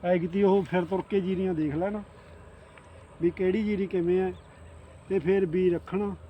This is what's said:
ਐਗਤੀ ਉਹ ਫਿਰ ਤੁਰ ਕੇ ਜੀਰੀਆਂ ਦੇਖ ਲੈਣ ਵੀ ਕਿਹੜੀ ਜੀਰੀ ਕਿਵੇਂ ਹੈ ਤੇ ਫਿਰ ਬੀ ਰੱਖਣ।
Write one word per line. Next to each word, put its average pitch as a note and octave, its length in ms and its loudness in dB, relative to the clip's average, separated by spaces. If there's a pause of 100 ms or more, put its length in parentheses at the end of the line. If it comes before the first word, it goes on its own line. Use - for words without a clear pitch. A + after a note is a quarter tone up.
ਐਗਤੀ F3+ 400 0
ਉਹ G3 200 6
ਫਿਰ F3 220 0
ਤੁਰ F3+ 240 -4
ਕੇ G3 120 0
ਜੀਰੀਆਂ F#3 320 -2
ਦੇਖ D#3 220 -2
ਲੈਣ G3+ 240 -2 (1200)
ਵੀ E3+ 80 2
ਕਿਹੜੀ F#3 340 0
ਜੀਰੀ G3+ 240 0
ਕਿਵੇਂ F3+ 320 0
ਹੈ F#3 120 0 (760)
ਤੇ F#3+ 100 0
ਫਿਰ F#3+ 260 2
ਬੀ F3+ 240 2
ਰੱਖਣ। F#3 420 -2 (180)